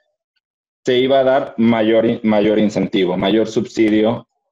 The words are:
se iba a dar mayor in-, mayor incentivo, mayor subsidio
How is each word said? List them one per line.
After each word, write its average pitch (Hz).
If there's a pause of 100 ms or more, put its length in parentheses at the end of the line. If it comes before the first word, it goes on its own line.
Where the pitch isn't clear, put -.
(840)
se 127
iba 135
a 131
dar 131
mayor 113
in-, 120
mayor 107
incentivo, 95
mayor 104
subsidio 110 (240)